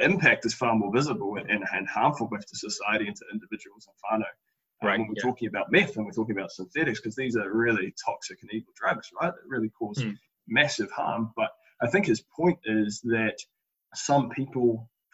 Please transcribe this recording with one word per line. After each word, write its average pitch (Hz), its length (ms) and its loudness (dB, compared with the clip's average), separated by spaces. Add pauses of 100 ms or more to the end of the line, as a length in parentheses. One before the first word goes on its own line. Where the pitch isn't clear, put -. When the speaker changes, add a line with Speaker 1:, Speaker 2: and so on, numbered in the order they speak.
Speaker 1:
impact 156 400 4
is 110 80 0
far 120 220 2
more 101 180 2
visible 110 440 2
and, 85 120 -6
and, 98 240 0
and 98 160 -2
harmful 113 380 2
both 104 180 -6
to - 100 -18
society 107 520 -2
and 101 80 -8
to - 180 -18
individuals - 540 -10
and 110 340 -2
whānau. 95 40 -2 (580)
Um, 107 40 2
Speaker 2:
Right, 98 120 4
Speaker 1:
when 110 100 -2
we're 107 80 -6
Speaker 2:
yeah. 104 60 -4
Speaker 1:
talking 123 240 -2
about 98 240 -2
meth 165 260 4
and 107 80 -4
we're 104 80 -8
talking 110 240 -2
about 92 140 -6
synthetics, 107 480 -4
'cause 110 160 -8
these 127 200 -2
are 98 160 0
really 110 420 2 (120)
toxic - 380 -6
and 107 100 -12
evil 110 220 -8
drugs, - 340 -2 (100)
right? 175 140 -2
That - 140 -20
really 113 220 -2
cause 104 320 -6
Speaker 2:
Hmm. 110 100 -2 (360)
Speaker 1:
massive 120 440 0
harm. 110 440 -4
But 107 160 -2 (300)
I 120 60 2
think 196 180 2
his 165 160 2
point - 440 0
is 107 360 0
that 113 360 0 (560)
some 139 360 2
people, 120 600 0 (240)